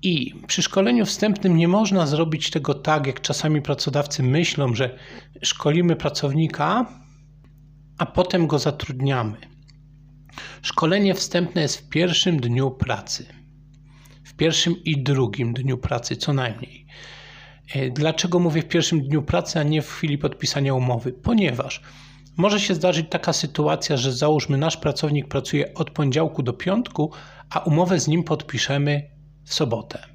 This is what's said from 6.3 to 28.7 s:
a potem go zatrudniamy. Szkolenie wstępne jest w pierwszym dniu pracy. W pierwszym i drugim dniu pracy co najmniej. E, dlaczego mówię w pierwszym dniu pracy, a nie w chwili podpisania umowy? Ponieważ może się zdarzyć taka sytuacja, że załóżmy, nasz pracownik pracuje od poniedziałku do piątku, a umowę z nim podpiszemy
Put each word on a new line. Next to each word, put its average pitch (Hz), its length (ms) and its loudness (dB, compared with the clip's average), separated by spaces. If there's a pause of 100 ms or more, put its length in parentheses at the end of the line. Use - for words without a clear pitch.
a 170 80 -2
potem 180 420 2
go 147 120 2
zatrudniamy. 127 760 -2 (1200)
Szkolenie 185 520 2
wstępne 175 480 0
jest 143 160 0
w - 120 -20
pierwszym 165 500 2
dniu 123 320 0
pracy. - 540 -4 (1000)
W - 100 -20
pierwszym 165 500 0
i 143 200 -2
drugim 123 500 0
dniu 131 240 -2
pracy - 380 -4
co 143 180 -2
najmniej. 127 520 -4 (880)
E, 131 140 0
dlaczego 160 500 0
mówię 165 220 2
w 160 60 -6
pierwszym 160 340 2
dniu 143 200 0
pracy, 170 380 -2
a 151 40 2
nie 151 180 2
w - 100 -8
chwili 147 260 -2
podpisania 139 560 -2
umowy? 123 400 0
Ponieważ 180 680 0 (560)
może 202 220 4
się 196 160 0
zdarzyć 160 340 2
taka 170 240 -2
sytuacja, 151 640 -2
że 127 160 0
załóżmy, 147 440 2
nasz 156 200 0
pracownik 147 500 -2
pracuje - 460 -2
od - 180 -6
poniedziałku 151 520 0
do 127 100 -2
piątku, 180 580 -2 (380)
a - 100 -2
umowę 175 400 2
z - 80 -2
nim 160 160 2
podpiszemy 143 920 -2 (280)